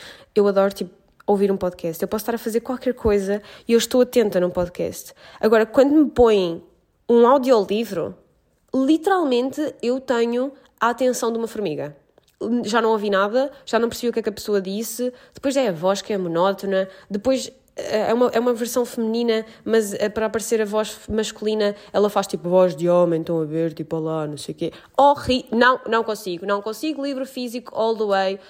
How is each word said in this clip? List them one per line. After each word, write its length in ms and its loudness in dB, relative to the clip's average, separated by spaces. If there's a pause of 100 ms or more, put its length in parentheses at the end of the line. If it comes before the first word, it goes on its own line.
(360)
Eu 120 6
adoro, 260 2
tipo, 180 -8 (340)
ouvir 260 2
um 60 0
podcast. 440 -6
Eu 80 -4
posso 140 -6
estar 120 -4
a 20 -6
fazer 220 -4
qualquer 340 -4
coisa 480 0 (260)
e 40 0
eu 60 6
estou 240 2
atenta 380 2
num 100 2
podcast. 640 -6 (260)
Agora, 260 4
quando 280 4
me 160 6
põem 520 4 (460)
um 180 6
audiolivro, 920 2 (560)
literalmente 1080 0
eu 200 -2
tenho 500 -2 (280)
a 100 2
atenção 420 0
de 60 -4
uma 100 -4
formiga. 480 -6 (680)
Já 180 0
não 100 2
ouvi 180 0
nada, 420 0 (140)
já 120 -2
não 100 2
percebi 220 -4
o 40 -6
que 60 -2
é 40 -6
que 60 -2
a 20 -6
pessoa 280 -2
disse, 540 -6 (200)
depois 220 -4
é 120 2
a 40 0
voz 300 -2
que 100 -10
é 60 -2
monótona, 720 0 (180)
depois, 440 -2 (240)
eh, 340 -2
é 40 2
uma, 200 2
é 60 2
uma 120 0
versão 320 -2
feminina, 640 -2 (180)
mas, 300 0
eh, 160 -2
para 160 -4
aparecer 340 -2
a 60 0
voz 320 -4 (100)
masculina, 680 -2 (180)
ela 160 4
faz, 160 0
tipo, 240 -6
voz 260 4
de 140 -2
homem, 320 4
estão 180 -2
a 60 -2
ver, 280 -2
tipo, 220 -8
olá, 300 -4
não 120 -8
sei 180 -10
o 20 -20
quê. 160 -6 (240)
Horri-, 540 2
não, 360 4
não 160 0
consigo, 440 -6
não 160 -2
consigo, 400 -6
livro 240 -6
físico 480 -10
all 200 0
the 100 -2
way, 340 0 (100)